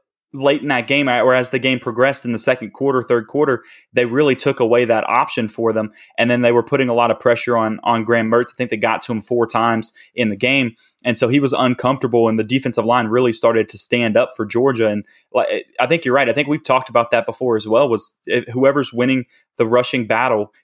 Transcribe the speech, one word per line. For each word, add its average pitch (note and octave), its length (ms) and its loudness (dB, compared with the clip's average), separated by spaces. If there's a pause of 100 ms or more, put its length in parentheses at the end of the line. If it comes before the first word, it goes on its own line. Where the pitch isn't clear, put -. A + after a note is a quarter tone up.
(340)
late C#3 300 0
in D3 60 -4
that B2+ 180 -2
game, C#3 220 0
or B2 260 2
as B2+ 160 0
the C3+ 80 -2
game B2+ 220 0
progressed B2+ 440 -2
in B2 60 -6
the A2+ 80 -4
second A#2+ 320 -2
quarter, C3+ 320 -2
third A#2+ 240 0
quarter, C#3 380 -2 (280)
they B2 120 2
really C3+ 320 2
took C#3 240 -2
away A#2+ 240 4
that A2 240 2
option A#2+ 400 0
for A2+ 240 -2
them. G#2+ 180 -4 (260)
And A#2 140 0
then B2 120 2
they A#2+ 100 4
were A#2+ 100 4
putting C3 260 -2
a A#2 60 -2
lot A#2+ 160 2
of - 80 -2
pressure A#2+ 380 0
on, A2+ 260 -2
on A2+ 220 0
Graham A2+ 260 0
Mertz. A#2+ 220 0
I - 40 -20
think B2 140 -6
they A2+ 60 -2
got A2 260 -2
to B2 100 -6
him A2 100 -4
four A#2+ 260 -2
times A2+ 440 0 (220)
in A#2+ 140 -2
the G2+ 80 -4
game. B2+ 400 0 (260)
And B2 140 -2
so A#2 120 2
he C#3 120 2
was C#3 140 0
uncomfortable, B2 760 0
and A2 100 0
the G#2+ 60 -2
defensive B2 400 -2
line A#2 220 0
really A#2+ 260 0
started A2+ 380 0
to G#2 80 -12
stand A#2 400 0
up - 180 2
for A2 80 -6
Georgia. A#2 440 0
And, G#2 180 -4 (260)
like, G#2 320 -2 (160)
I B2+ 60 0
think D#3+ 180 0
you're B2+ 100 0
right. C3+ 140 2
I A2+ 60 0
think D3 120 -2
we've D3+ 160 -4
talked C3 280 0
about A#2 200 2
that A#2 140 2
before A#2+ 320 -2
as G#2+ 100 -6
well, B2 220 4
was A2 260 -2 (120)
it, A#2+ 240 -2
whoever's C3 420 0
winning B2+ 320 -2 (320)
the A#2+ 100 0
rushing B2 400 0
battle A2+ 460 0 (120)